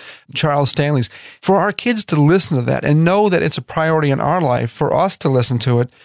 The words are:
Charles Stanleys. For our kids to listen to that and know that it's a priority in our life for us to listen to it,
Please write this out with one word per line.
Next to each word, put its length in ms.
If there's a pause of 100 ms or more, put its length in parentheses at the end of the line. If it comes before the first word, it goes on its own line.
(340)
Charles 360
Stanleys. 400 (300)
For 160
our 160
kids 340
to 140
listen 360
to 60
that 220
and 200
know 240
that 140
it's 160
a 40
priority 500
in 80
our 200
life 300
for 240
us 240
to 100
listen 320
to 200
it, 100 (140)